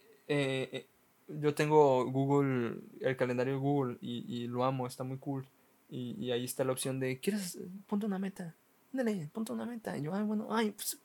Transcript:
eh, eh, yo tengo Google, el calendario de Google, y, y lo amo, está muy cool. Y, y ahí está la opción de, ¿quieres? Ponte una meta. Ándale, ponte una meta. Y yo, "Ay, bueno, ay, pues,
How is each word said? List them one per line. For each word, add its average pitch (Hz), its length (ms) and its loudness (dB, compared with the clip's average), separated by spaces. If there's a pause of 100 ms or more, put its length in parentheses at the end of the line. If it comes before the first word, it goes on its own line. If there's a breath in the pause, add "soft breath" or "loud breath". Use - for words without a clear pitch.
(280)
eh, 135 440 0
eh, 131 160 -8 (400)
yo 147 260 0
tengo 147 520 6
Google, 135 720 2 (220)
el 131 160 2
calendario 127 360 2
de 135 60 -2
Google, 135 400 0
y, 120 240 -8 (100)
y 120 140 -4
lo 123 160 -2
amo, 131 240 0
está 127 160 -8
muy 131 140 -6
cool. 135 280 -6 (440 soft breath)
Y, 123 340 -8
y 123 80 -2
ahí 120 140 0
está 131 180 -2
la 131 80 2
opción 131 280 -2
de, 131 200 -2
¿quieres? 196 400 -4 (280)
Ponte 208 180 0
una 196 120 -2
meta. 190 380 -8 (360)
Ándale, 214 420 -2
ponte 220 180 -6
una 226 140 -6
meta. 220 320 -6
Y 139 60 -4
yo, 156 100 -4
"Ay, 208 100 0
bueno, 214 280 -2
ay, 214 200 0
pues, - 340 -8